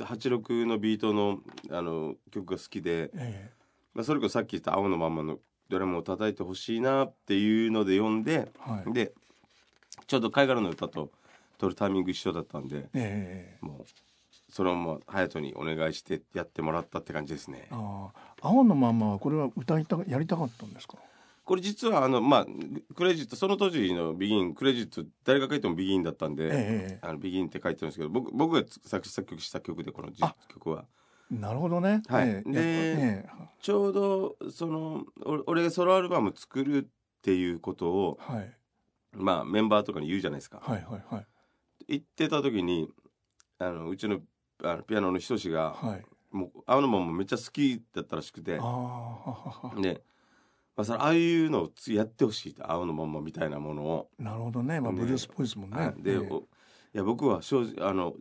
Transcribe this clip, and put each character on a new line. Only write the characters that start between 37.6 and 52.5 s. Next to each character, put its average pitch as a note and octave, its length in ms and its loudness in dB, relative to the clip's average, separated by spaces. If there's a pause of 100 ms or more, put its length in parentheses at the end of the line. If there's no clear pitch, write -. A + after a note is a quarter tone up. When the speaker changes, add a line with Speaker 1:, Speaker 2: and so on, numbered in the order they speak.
Speaker 1:
こ F2+ 140 -4
と E2+ 180 0
を、 F#2 300 2
Speaker 2:
は A#2 180 -6
い。 F#2 160 -12 (560)
Speaker 1:
ま F#2+ 280 2
あ、 A1+ 40 -4
メ F#2 160 2
ン A2 80 4
バ G#2 120 6
ー - 20 0
と - 100 -6
か D#2 80 -6
に D2+ 60 -4
言 F2+ 100 0
う G2 40 0
じ F2 60 -2
ゃ - 40 0
な D2 60 -6
い - 20 -8
で - 60 -12
す - 40 -18
か。 - 140 -18
Speaker 2:
は A2+ 160 -2
い、 F2 40 -8
は G#2+ 140 -12
い、 - 180 -12
は G#2+ 60 -8
い。 - 60 -16 (640)
Speaker 1:
言 C#3+ 100 -2
っ - 40 -8
て - 280 -2
た E3+ 100 2
時 A2+ 220 2
に、 F2 280 0 (680)
あ F2+ 100 -2
の、 E2 220 -6
う G2 80 -4
ち A2 100 -4
の、 G2 120 0 (420)
あ E2+ 140 0
の、 - 60 -10
ピ A2 140 -2
ア G2+ 60 4
ノ F#2 100 2
の F#2 60 2
ひ E2+ 100 -6
と - 80 2
し F#2 140 -4
が、 D#2+ 240 0
Speaker 2:
は A2 220 -6
い。 F#2 80 -14 (300)
Speaker 1:
も F#2+ 200 -4
う、 - 100 -20
青 C3 160 4
の C#3 80 4
ま G#2 120 4
ん F2 60 -2
ま E2 60 -2
め F2+ 120 -2
っ - 20 -4
ち - 80 -2
ゃ - 20 0
好 A#2 60 -6 (100)
き C3 300 0 (100)
だ F2+ 80 -4
っ - 60 -8
た D#2+ 100 -6
ら D#2+ 60 -4
し - 80 -14
く - 100 -18
て。 E2+ 140 -4
Speaker 2:
あ - 80 -4
ー、 - 0 -
は、 A#2 100 -2
は、 B2 1000 -10
は。 G#2+ 80 -4
Speaker 1:
で、 F#2 200 0 (720)
ま A2 60 0
あ、 - 20 0
そ A#2 100 0
の、 A#2 80 0
あ C#3+ 40 4
あ D#3+ 80 6
い E3+ 220 6
う D#3+ 140 4
の A2+ 120 2
を D#2 60 -2
つ-、 - 260 -8
や G#2 80 4
っ A2 60 2
て - 160 0
ほ G#2+ 80 2
し - 160 -10
い C#2+ 40 -12